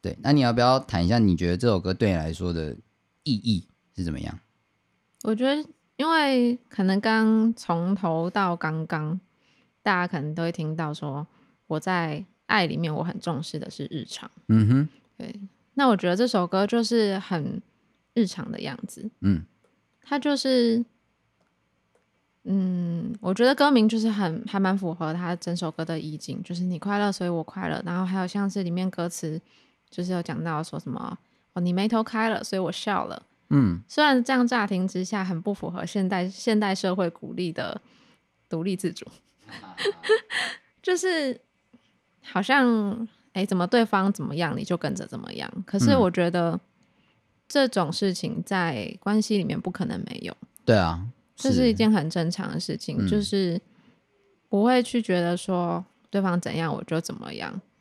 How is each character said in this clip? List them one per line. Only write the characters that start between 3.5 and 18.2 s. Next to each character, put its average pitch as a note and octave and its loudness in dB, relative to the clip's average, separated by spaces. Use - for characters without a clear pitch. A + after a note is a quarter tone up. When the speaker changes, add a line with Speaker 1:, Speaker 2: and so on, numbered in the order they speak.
Speaker 1:
是 F#2 -6
怎 E2 -4
么 C2+ -6
样？ D2+ -10
Speaker 2:
我 A3 0
觉 A#3 -2
得， C#4+ 0
因 D4+ 0
为 C4 4
可 - -2
能 F#3+ 2
刚 A3 4
从 F3 -2
头 F3 0
到 F#3 0
刚 D#3+ -4
刚， D#3+ -4
大 F#3 2
家 F3+ 2
可 F3+ -4
能 D3+ -4
都 E3 -4
会 E3+ -2
听 D#3 -4
到 D3+ -4
说， D3 -6
我 D#3 -4
在 E3+ -2
爱 F#3+ 2
里 D3+ -4
面， D#3 -2
我 - -2
很 F3 -4
重 D#3+ -4
视 D#3+ -10
的 - -10
是 - -10
日 C#3 -6
常。 - -16
Speaker 1:
嗯 A2 6
哼。 C#3 6
Speaker 2:
对， - -14
那 C4+ 4
我 G#3+ 6
觉 F#3 0
得 F3 2
这 A3 2
首 G3+ 2
歌 F#3+ 2
就 A#3 0
是 G#3+ 2
很 D#3+ -4
日 A#3 4